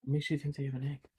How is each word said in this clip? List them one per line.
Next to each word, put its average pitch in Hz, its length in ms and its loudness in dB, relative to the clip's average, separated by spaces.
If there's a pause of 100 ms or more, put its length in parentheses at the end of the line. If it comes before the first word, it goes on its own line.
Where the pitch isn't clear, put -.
What 135 100 0
makes 147 180 2
you 156 80 4
think 147 160 -2
they 139 100 -2
have 135 100 -2
an 131 120 -2
egg? 143 120 -4 (200)